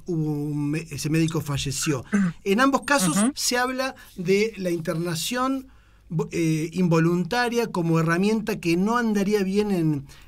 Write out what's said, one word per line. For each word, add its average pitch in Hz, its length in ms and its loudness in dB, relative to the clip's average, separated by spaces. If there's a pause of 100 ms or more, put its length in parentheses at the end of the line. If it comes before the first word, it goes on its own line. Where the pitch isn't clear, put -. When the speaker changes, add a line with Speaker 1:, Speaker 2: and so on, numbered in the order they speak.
Speaker 1:
hubo 156 260 -2
un 147 380 -2
me-, 160 180 -4
ese 143 220 -6
médico 160 300 0
falleció. 139 680 -4
Speaker 2:
<clears throat> 196 320 0
Speaker 1:
En 196 160 2
ambos 269 260 4
casos 190 320 2
Speaker 2:
Ujú. 220 180 2
Speaker 1:
se - 240 -2
habla 254 340 -2 (220)
de 196 420 2
la 185 140 -2
internación 175 960 -2 (420)
vo-, 170 220 -2
eh, 165 420 0
involuntaria 180 920 2
como 165 320 0
herramienta 202 600 0
que 170 180 0
no 214 200 2
andaría 208 460 2
bien 202 260 0
en, 156 380 0 (200)